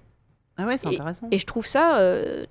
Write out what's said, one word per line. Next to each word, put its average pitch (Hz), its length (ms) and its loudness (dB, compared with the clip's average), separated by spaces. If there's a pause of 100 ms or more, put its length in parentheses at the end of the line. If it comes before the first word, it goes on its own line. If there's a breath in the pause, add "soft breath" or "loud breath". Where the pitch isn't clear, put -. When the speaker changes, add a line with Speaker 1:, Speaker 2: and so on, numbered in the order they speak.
(580)
Speaker 1:
Ah 190 80 -4
ouais, 247 100 0
c'est 175 160 -8
Speaker 2:
et, - 20 2
Speaker 1:
intéressant. 165 360 -6
Speaker 2:
et 196 80 2
je - 80 -4
trouve 226 200 -6
ça, 311 300 4
euh, - 540 2